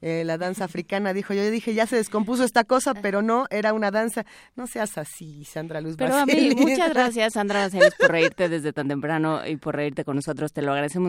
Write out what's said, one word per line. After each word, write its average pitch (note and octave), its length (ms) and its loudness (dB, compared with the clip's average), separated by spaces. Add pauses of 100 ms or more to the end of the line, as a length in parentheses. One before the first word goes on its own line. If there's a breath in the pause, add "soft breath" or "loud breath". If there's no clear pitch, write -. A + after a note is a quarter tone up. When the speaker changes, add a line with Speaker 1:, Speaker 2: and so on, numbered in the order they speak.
Speaker 1:
eh, E3 240 -2
la E3 120 -2
danza F#3 280 -4
africana, F#3+ 480 -4
dijo, G3 200 -4
yo G3+ 160 0
dije, A3+ 260 -2
"Ya A3 120 2
se B3+ 80 -2
descompuso A3 480 0
esta A#3+ 200 4
cosa", C4 320 2
pero G3+ 260 -2
no, A3+ 300 0
era G#3+ 220 0
una G#3+ 180 0
danza. A3 340 -2 (300 loud breath)
No B3 120 -10
seas A3 300 -6
así, D3+ 480 -14
Sandra D#3+ 360 -10
Luz D#3+ 140 -8
Speaker 2:
Pero C4 200 2
a C#4+ 100 4
mí, C#4 80 4
Speaker 1:
Baselli. C#4 220 4
Speaker 2:
muchas C#4 340 4
gracias, A#3 440 2
Sandra G3+ 280 0
Baselli, G3 240 4 (140)
por A#4+ 120 6
reírte E3+ 380 2
desde D3+ 240 -2
tan C#3+ 140 -4
temprano D#3 600 -2
y D#3 100 -4
por C#3+ 180 -6
reírte D3 280 -4
con C#3 120 -4
nosotros, D3 380 -4
te D3+ 80 -6
lo C#3+ 120 0
agradecemos D3 340 -2